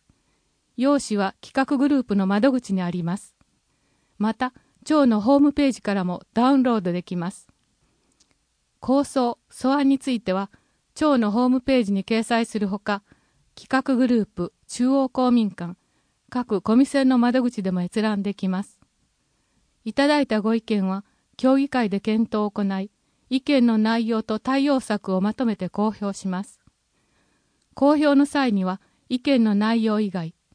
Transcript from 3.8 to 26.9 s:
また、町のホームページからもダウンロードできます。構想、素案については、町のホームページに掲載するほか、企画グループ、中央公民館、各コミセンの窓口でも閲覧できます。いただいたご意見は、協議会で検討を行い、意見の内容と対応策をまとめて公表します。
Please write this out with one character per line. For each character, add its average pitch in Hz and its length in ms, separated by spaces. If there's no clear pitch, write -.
ま 220 160
た、 254 180
町 302 220
の 220 160
ホ 269 160
ー - 20
ム 285 140
ペ 285 160
ー - 20
ジ - 100
か 208 120
ら 196 100
も 180 200
ダ 247 180
ウ 285 60
ン 262 60
ロ 240 160
ー - 20
ド 175 100
で 175 120
き - 120
ま 175 160
す。 - 160
構 269 240
想、 240 340
素 - 220
案 285 160
に 277 100
つ 269 140
い 240 80
て 185 140
は、 196 180
町 294 220
の 214 140
ホ 240 140
ー 254 40
ム 254 120
ペ 262 200
ー - 20
ジ 196 100
に 196 100
掲 226 200
載 233 220
す 220 140
る 208 80
ほ 196 120
か、 202 240
企 - 140
画 269 260
グ 254 120
ル 226 160
ー - 20
プ、 - 260
中 247 220
央 269 180
公 254 240
民 226 200
館、 175 260
各 226 320
コ 220 140
ミ 262 100
セ 269 180
ン 262 40
の 262 100
窓 240 260
口 240 200
で 190 80
も 180 100
閲 180 200
覧 208 220
で 196 100
き 190 160
ま 185 140
す。 - 180
い 220 80
た 277 140
だ 294 120
い 277 80
た 214 140
ご 220 120
意 226 80
見 196 280
は、 196 160
協 262 200
議 277 120
会 240 200
で 196 120
検 220 260
討 226 100
を 208 140
行 208 120
い、 196 280
意 262 120
見 269 240
の 226 120
内 226 300
容 226 140
と 220 180
対 269 300
応 269 120
策 202 340
を 185 60
ま 208 120
と 262 120
め 220 100
て 180 140
公 208 180
表 202 260
し - 140
ま 185 160
す。 - 160